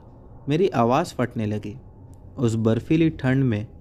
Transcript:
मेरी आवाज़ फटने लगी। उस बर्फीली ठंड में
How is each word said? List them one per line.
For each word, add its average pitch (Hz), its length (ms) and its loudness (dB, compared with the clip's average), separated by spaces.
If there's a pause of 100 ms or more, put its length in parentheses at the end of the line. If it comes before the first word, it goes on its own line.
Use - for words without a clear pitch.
(500)
मेरी 165 260 2
आवाज़ 131 380 2
फटने 117 320 -4
लगी। 104 300 -6 (600)
उस 113 200 0
बर्फीली 113 540 2
ठंड 135 320 0
में 113 240 0 (140)